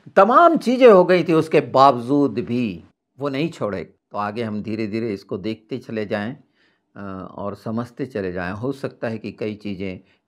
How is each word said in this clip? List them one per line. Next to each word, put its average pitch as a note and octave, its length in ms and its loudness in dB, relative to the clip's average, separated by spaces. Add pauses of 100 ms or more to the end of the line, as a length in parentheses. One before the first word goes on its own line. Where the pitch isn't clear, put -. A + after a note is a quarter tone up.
(160)
तमाम C#4+ 420 6
चीज़ें B3 320 6
हो F#3 160 10
गई F3 180 4
थी, E3+ 100 0
उसके D#3+ 280 2
बावजूद C3 800 2
भी A2+ 440 -4 (340)
वो C#3 120 -6
नहीं C#3+ 200 -4
छोड़े। G2+ 340 -6
तो - 340 -18
आगे G#2 260 -6
हम G#2+ 200 -6
धीरे G#2+ 240 -6
धीरे A2+ 260 -6
इसको G2 240 -10
देखते A2 400 -10
चले A2 280 -8
जाएं, G#2 300 -6 (600)
अ, F#2+ 360 -14
और G2+ 240 -10
समझते A#2+ 500 -10
चले G2+ 260 -6
जाएं। F2+ 220 -8
हो A#2 180 -8
सकता - 360 -10
है A2+ 100 -8
कि G#2 140 -12
कई G#2+ 240 -8
चीज़ें G2 440 -10 (280)